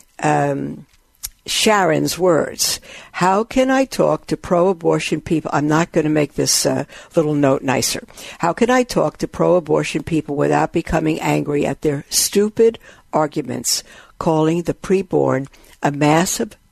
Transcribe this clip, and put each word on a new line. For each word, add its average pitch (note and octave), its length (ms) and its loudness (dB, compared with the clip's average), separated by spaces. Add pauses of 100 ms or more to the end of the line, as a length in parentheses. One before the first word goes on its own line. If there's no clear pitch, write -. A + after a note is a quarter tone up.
(220)
um, C#3+ 640 -2 (600)
Sharon's D#3+ 760 0
words. - 640 0 (320)
"How F#3+ 320 0
can C4 240 0
I C4 160 2
talk D#3 420 0
to D#3 80 -4
pro-abortion E3 840 0
people?" D#3 320 -4
I'm D3 140 0
not D#3 260 0
gonna D3+ 160 2
make D3+ 240 0
this, - 320 0
uh, C3+ 180 -2 (320)
little D3+ 200 2
note C#3 260 2
nicer. B2+ 420 -2 (360)
"How E3+ 140 0
can A#3 160 0
I B3+ 140 4
talk D#3 340 -2
to - 100 -6
pro-abortion D#3 760 0
people D3 320 -4
without D3 380 0
becoming D#3+ 480 -2
angry D3 440 -2
at - 180 -6
their D3 260 -2
stupid A3+ 680 2 (340)
arguments, D3 680 -4 (340)
calling D#3+ 460 0
the D#3+ 100 -2
preborn C#3 760 0 (340)
a C#3+ 100 0
mass D3+ 500 2
of A3 160 -8 (140)